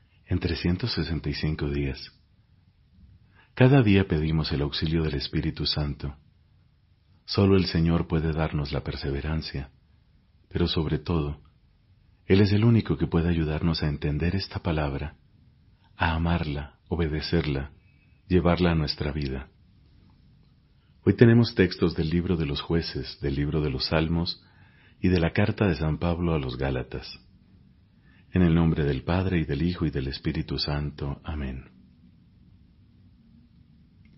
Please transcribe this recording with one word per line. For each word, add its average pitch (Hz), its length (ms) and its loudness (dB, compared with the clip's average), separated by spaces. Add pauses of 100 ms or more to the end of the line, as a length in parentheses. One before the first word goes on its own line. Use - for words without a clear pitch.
(280)
en 92 120 -2
trescientos 87 540 -2
sesenta 78 340 -4
y 73 60 -2
cinco 78 340 -4
días. 71 460 -6 (1400)
Cada 131 260 8
día 98 260 6
pedimos 78 440 0
el 71 100 -2
auxilio 80 400 -2
del 76 140 -2
Espíritu 73 500 -4
Santo. 71 500 -4 (1080)
Solo 98 320 4
el 90 80 4
Señor 82 420 2
puede 80 240 0
darnos 76 400 -2
la 67 120 -4
perseverancia, 73 880 -6 (760)
pero 87 180 0
sobre 76 320 -2
todo, 73 420 -4 (880)
Él 98 140 6
es 98 100 4
el 104 120 4
único 113 340 4
que 80 100 0
puede 85 200 0
ayudarnos 80 540 0
a 78 80 0
entender 76 460 -2
esta - 240 -8
palabra, 73 580 -4 (760)
a 85 180 0
amarla, 80 760 -2
obedecerla, 78 840 -2 (560)
llevarla 87 460 4
a - 20 0
nuestra 73 360 -4
vida. 67 380 -8 (1600)
Hoy 107 80 6
tenemos 117 420 6
textos 90 400 2
del 80 160 -2
libro 87 260 0
de 80 80 -2
los 71 160 -4
Jueces, - 580 -4
del 71 140 -4
libro 73 280 0
de 76 100 0
los 65 140 -4
Salmos 82 600 0 (560)
y 92 60 2
de 90 120 4
la 82 120 2
carta 107 340 0
de 87 100 2
San 78 220 -2
Pablo 85 380 0
a - 20 2
los 64 180 -4
Gálatas. 64 520 -6 (1300)
En 90 80 4
el 82 120 6
nombre 82 300 4
del 69 200 -2
Padre, 90 360 0
y 76 60 -2
del 73 180 -4
Hijo, 87 220 -2
y 78 40 -2
del 67 200 -4
Espíritu 71 500 -6
Santo. 73 640 -6
Amén. 67 480 -8 (2500)